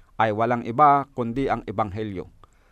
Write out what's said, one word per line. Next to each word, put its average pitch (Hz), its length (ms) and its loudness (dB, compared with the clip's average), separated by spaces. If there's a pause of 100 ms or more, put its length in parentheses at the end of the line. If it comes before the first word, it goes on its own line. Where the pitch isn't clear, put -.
(180)
ay 113 160 2
walang 117 320 0
iba 143 480 4
kundi 120 400 -2
ang 117 160 -4
Ebanghelyo. 101 640 -6 (380)